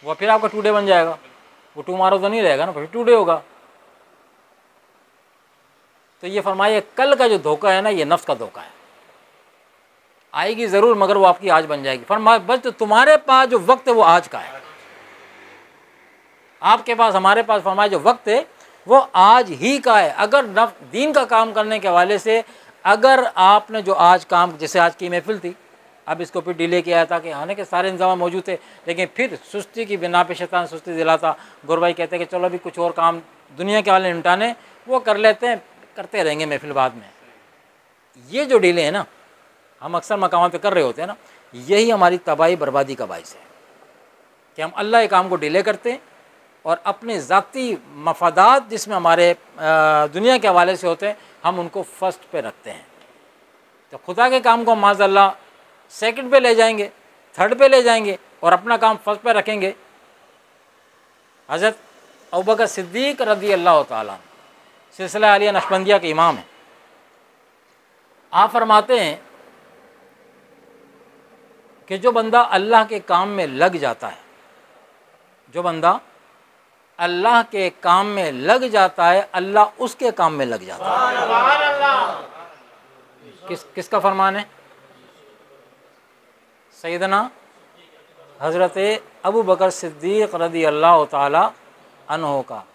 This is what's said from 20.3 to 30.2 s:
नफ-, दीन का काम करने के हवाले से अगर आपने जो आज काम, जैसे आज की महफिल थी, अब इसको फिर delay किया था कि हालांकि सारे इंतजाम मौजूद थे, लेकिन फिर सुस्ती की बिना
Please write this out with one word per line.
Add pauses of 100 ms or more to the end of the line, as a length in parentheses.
नफ-,
दीन
का
काम
करने
के
हवाले
से (420)
अगर
आपने
जो
आज
काम,
जैसे
आज
की
महफिल
थी, (520)
अब
इसको
फिर
delay
किया
था
कि
हालांकि
सारे
इंतजाम
मौजूद
थे, (340)
लेकिन
फिर
सुस्ती
की
बिना